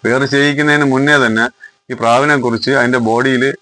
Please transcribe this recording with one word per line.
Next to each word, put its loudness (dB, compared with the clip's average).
പെയർ 0
ചെയ്യിക്കുന്നതിന് 0
മുന്നേ 2
തന്നെ 0
ഈ -8
പ്രാവിനെ 2
കുറിച്ച് -2
അതിന്റെ 0
ബോഡിയിൽ 0